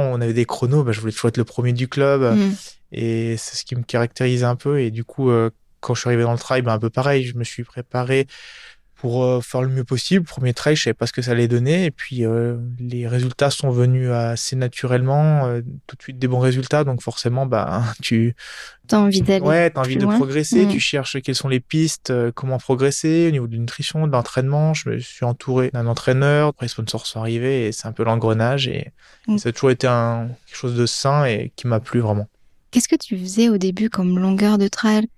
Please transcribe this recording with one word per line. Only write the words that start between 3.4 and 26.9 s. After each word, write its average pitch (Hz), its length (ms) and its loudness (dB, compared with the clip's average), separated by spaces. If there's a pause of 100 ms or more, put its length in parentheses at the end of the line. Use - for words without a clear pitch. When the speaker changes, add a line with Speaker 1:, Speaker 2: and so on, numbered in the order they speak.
Speaker 1:
ce - 80 -8
qui 127 100 -8
me 123 60 -4
caractérisait 123 640 0
un 120 100 0
peu. 143 240 -2
Et 117 120 0
du 113 120 -6
coup, 131 280 0
euh, 113 180 4 (300)
quand - 160 -2
je - 60 -4
suis - 60 -6
arrivé 120 140 2
dans 117 100 2
le 120 60 0
trail, 131 240 -2
bah, 120 120 0
un 107 60 0
peu 113 120 -2
pareil, 135 340 2
je 120 100 -10
me 117 80 -6
suis - 200 -10
préparé 127 640 -2 (680)
pour, 127 320 -2
euh, 127 160 2
faire 127 200 -4
le 131 60 0
mieux 131 160 -2
possible. 165 420 0
Premier 127 280 -2
trail, 151 240 0
je - 60 -2
savais 113 100 0
pas - 120 -4
ce 120 60 -4
que 127 100 -4
ça 120 100 -2
allait 117 180 2
donner. 135 360 2
Et 151 60 -2
puis, 123 340 -6
euh, 117 300 0 (240)
les 120 300 -6
résultats 123 400 0
sont 139 200 -2
venus 127 400 2
assez 117 460 -2
naturellement. 131 920 2
Euh, 120 140 -2 (260)
tout - 100 -20
de - 40 -20
suite, 135 160 -16
des 127 120 0
bons 127 100 2
résultats. 131 460 2
Donc, 127 160 -2
forcément, 123 440 -2
bah, 113 380 0 (100)
<laughs> - 80 -14
tu 117 340 0 (520)
Speaker 2:
T'as 220 120 4
envie 196 220 4
d'aller 196 240 2
Speaker 1:
Ouais, 165 240 4
t'as 139 120 -2
envie 131 140 -2
Speaker 2:
plus 135 40 0
Speaker 1:
de 131 60 2
Speaker 2:
loin. 208 100 2
Speaker 1:
progresser. 147 500 2
Speaker 2:
Mm. 202 40 4
Speaker 1:
Tu 190 100 0
cherches 139 420 -2
quelles 131 140 -2
sont - 140 -4
les 131 100 2
pistes, 160 520 -2
euh, 120 220 2
comment 131 240 -4
progresser 139 720 0
au 160 40 2
niveau 127 160 -2
de 117 80 -8
la 117 40 -4
nutrition, 151 480 -4
de 147 60 0
l'entraînement. 139 600 0
Je 147 160 -6
me 113 100 -4
suis - 260 -8
entouré 127 480 0
d'un 117 140 -2
entraîneur. 139 600 2
Après, 135 180 -6
les - 20 -8
sponsors 113 360 -8